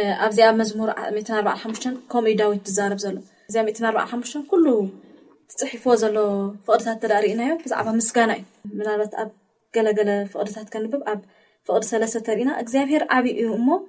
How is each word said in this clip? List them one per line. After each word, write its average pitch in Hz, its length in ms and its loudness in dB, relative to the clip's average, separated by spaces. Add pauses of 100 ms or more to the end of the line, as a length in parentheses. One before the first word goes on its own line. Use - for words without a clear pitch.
(180)
ኣብዚ 214 220 0
ኣብ 226 160 8
መዝሙር 220 340 0 (200)
ሚእትን 214 240 -4
ኣርባዓን 190 260 0
ሓሙሽተን 254 440 -6
ከምኡ 233 220 0
እዩ 214 120 4
ዳዊት 208 260 2
ትዛረብ 196 360 -2
ዘሎ። 190 160 -6 (280)
እዚ 208 120 -8
ኣብ 220 100 2
ሚእትን 220 200 -2
ኣርባዓን 220 220 0
ሓሙሽተን 247 360 -8
ኩሉ 330 220 4 (840)
ፅሒፍዎ 247 460 0
ዘሎ 214 200 2 (440)
ፍቕድታት 226 380 0
ተዳ 214 220 0
ርኢናዮ 226 380 0
ብዛዕባ 233 340 -4
ምስጋና 226 400 2
እዩ። 190 120 -8 (280)
ምናልባት 208 420 -2
ኣብ 220 140 -4 (460)
ገለገለ 214 360 2 (160)
ፍቕድታት 208 420 -8
ከንብብ 226 360 -4
ኣብ 208 160 -4 (480)
ፍቕዲ 214 180 2
ሰለስተ 226 360 -2
ተሪእና 226 340 0
እግዚኣብሔር 269 520 0
ዓብዪ 254 240 2
እዩ 226 200 -2
እሞ 240 160 2 (200)